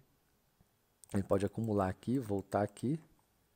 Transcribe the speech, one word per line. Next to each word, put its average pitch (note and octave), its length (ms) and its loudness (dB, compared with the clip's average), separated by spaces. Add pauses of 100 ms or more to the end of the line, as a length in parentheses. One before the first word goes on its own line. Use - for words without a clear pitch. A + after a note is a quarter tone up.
(1160)
ele G2 80 2
pode G2 240 2
acumular G2+ 420 0
aqui, A#2 300 -4
voltar G2+ 440 -2
aqui, C#3+ 400 -2 (540)